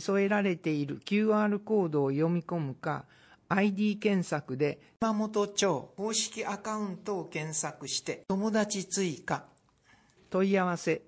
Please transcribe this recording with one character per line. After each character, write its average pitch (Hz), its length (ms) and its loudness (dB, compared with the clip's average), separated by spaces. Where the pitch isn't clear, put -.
添 196 240 2
え 196 40 0
ら 208 120 2
れ 185 160 0
て 160 140 -2
い 147 140 0
る 139 200 -6
キ 202 140 2
ュ 214 100 4
ー 214 120 4
ア 214 40 4
ー 208 40 2
ル 202 120 0
コ 208 240 2
ー 165 40 -2
ド 147 140 2
を 135 80 2
読 151 160 2
み 175 160 0
込 170 160 -4
む 135 160 -4
か、 143 300 -6
ア 196 140 2
イ 202 120 4
デ 202 100 0
ィ 208 100 4
ー 208 60 -6
検 196 280 2
索 143 300 -4
で、 147 240 0
島 220 120 2
本 214 340 0
町 190 480 0
公 214 180 -4
式 - 320 -2
ア 196 120 -4
カ 214 180 -6
ウ 208 140 -4
ン 175 80 -8
ト 196 220 -4
を 156 60 -6
検 156 320 -4
索 147 300 -6
し - 140 -4
て、 - 260 -6
友 202 240 0
達 208 340 0
追 180 340 -2
加。 - 260 -4
問 196 200 2
い 196 80 4
合 185 60 2
わ 175 140 0
せ、 - 300 -2